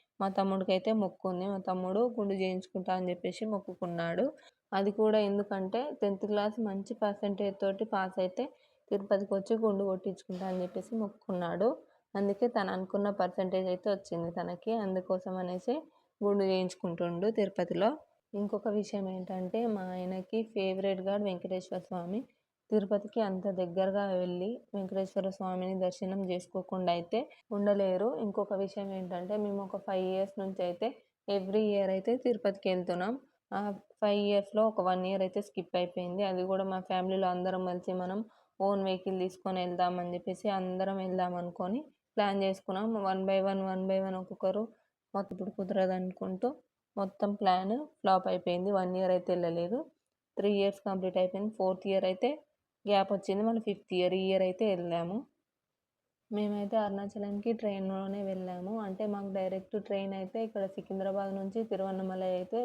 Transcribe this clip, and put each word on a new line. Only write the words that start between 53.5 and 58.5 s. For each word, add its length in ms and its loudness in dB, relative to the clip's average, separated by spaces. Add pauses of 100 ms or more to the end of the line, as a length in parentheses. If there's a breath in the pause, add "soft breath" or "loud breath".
ఫిఫ్త్ 320 -4
ఇయర్, 200 4
ఈ 80 2
ఇయర్ 200 4
అయితే 240 0
వెళ్ళాము. 500 0 (1120)
మేమైతే 460 0
అరుణాచలంకి 760 -2
ట్రైన్లోనే 680 -2
వెళ్ళాము. 580 -6